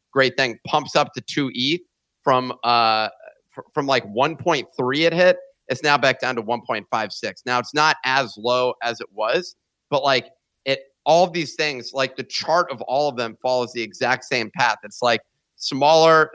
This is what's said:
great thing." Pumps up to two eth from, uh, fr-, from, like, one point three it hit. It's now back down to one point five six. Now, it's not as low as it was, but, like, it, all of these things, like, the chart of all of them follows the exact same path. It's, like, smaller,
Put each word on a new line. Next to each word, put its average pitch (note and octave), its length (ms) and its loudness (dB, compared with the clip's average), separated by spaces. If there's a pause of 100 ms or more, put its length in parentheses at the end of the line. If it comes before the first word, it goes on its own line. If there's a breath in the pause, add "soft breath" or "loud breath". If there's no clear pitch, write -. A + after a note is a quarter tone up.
(120)
great C3 240 0
thing." B2 280 -2
Pumps D3+ 300 -2
up D3 200 0
to B2+ 60 -12
two C3+ 360 -4
eth C#3 240 -2 (420)
from, B2+ 400 2
uh, A2+ 460 2 (400)
fr-, - 140 -16 (120)
from, C#3+ 120 -2
like, C3 180 0
one B2+ 320 -2
point D#3 320 -2 (100)
three C#3 280 0
it E3 60 2
hit. F3+ 240 4 (320)
It's B2 140 -6
now D3 160 4
back B2+ 220 2
down B2 160 -2
to A2+ 60 -4
one A2+ 220 -4
point G#2+ 240 -6
five A2 240 -4
six. - 320 -10
Now, B2 140 0
it's A#2+ 160 -6
not D3+ 300 2
as C3 340 -2
low B2 420 0
as A#2 200 -6
it - 120 -14
was, A#2 440 -4 (340)
but, C#3 140 0
like, C3 240 0 (360)
it, C3+ 180 -2 (220)
all E3 200 6
of F3 80 0
these D#3 240 -6
things, C#3+ 360 -6
like, C3+ 240 -2
the C3+ 60 -8
chart E3 480 -2
of B2 120 -10
all C#3+ 260 0
of C3 80 -6
them A2+ 260 -6
follows B2+ 300 -2
the A#2+ 100 -6
exact B2 420 -2
same A#2 320 -4
path. A#2+ 280 2
It's, - 180 -16
like, A#2+ 180 2 (360)
smaller, D#3 800 4